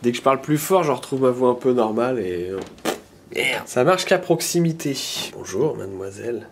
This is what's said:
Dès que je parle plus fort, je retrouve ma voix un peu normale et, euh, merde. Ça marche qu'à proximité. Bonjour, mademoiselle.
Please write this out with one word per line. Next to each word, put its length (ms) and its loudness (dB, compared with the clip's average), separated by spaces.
Dès 100 4
que 40 -2
je 60 -6
parle 180 4
plus 180 0
fort, 260 2
je 80 2
retrouve 300 -2
ma 80 6
voix 200 4
un 40 4
peu 180 2
normale 480 2
et, 300 -4
euh, 100 -6
merde. 320 -2
Ça 160 0
marche 220 4
qu'à 140 2
proximité. 800 0
Bonjour, 400 -2
mademoiselle. 760 -8